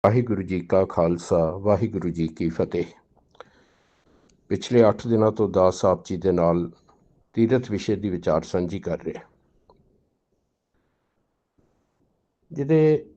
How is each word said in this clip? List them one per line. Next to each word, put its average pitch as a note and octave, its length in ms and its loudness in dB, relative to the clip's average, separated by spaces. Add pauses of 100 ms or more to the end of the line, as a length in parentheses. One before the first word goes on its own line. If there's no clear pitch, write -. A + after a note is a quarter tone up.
ਵਾਹਿਗੁਰੂ A2 360 2
ਜੀ F2+ 200 -4
ਕਾ F#2+ 240 2
ਖਾਲਸਾ, E2+ 720 -2
ਵਾਹਿਗੁਰੂ G2 520 -2
ਜੀ E2 180 -4
ਕੀ E2 220 -4
ਫਤਿਹ। E2+ 360 -4 (1600)
ਪਿਛਲੇ A2 420 4
ਅੱਠ G#2+ 180 -4
ਦਿਨਾਂ A2 240 2
ਤੋਂ G#2 180 -2
ਦਾਸ F#2 260 2
ਸਾਹਿਬ F2+ 300 0
ਜੀ F#2 120 -6
ਦੇ F#2 140 0
ਨਾਲ E2+ 400 2 (640)
ਤੀਰਥ A#2 380 0
ਵਿਸ਼ੇ G#2 240 -2
ਦੀ G2+ 140 -6
ਵਿਚਾਰ E2+ 320 -2
ਸਾਂਝੀ F2+ 380 -4
ਕਰ E2 240 -8
ਰਿਹਾ, - 180 -10 (3250)
ਜਿਹਦੇ D#3 640 2